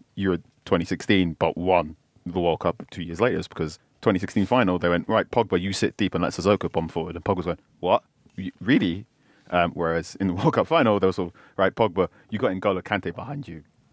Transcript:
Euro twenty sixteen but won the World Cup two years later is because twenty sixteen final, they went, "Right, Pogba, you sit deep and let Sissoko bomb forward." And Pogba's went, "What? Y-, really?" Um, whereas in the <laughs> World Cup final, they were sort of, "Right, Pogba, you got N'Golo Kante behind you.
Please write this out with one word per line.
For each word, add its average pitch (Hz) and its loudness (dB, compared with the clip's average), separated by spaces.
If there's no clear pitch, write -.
Euro 95 0
twenty 85 0
sixteen 90 0
but - 0
won 85 2
the 87 -6
World 85 2
Cup 85 -2
two 87 -10
years 82 -8
later 110 2
is 85 -6
because 78 -6
twenty 98 2
sixteen 98 -2
final, 98 2
they 85 0
went, 87 0
"Right, 107 2
Pogba, 107 0
you 95 -2
sit - -2
deep 98 0
and 85 -2
let 73 0
Sissoko 90 0
bomb 82 -2
forward." 82 -6
And 78 -10
Pogba's 90 -2
went, 87 -4
"What? 90 2
Y-, 95 -8
really?" 101 0
Um, 85 2
whereas 82 -4
in 98 2
the 87 -2
<laughs> - -
World 104 2
Cup 117 2
final, 117 4
they 95 4
were 95 2
sort 87 -6
of, - -20
"Right, 98 2
Pogba, 92 2
you 107 -4
got 107 0
N'Golo 95 -2
Kante 95 -2
behind 143 -10
you. 82 -16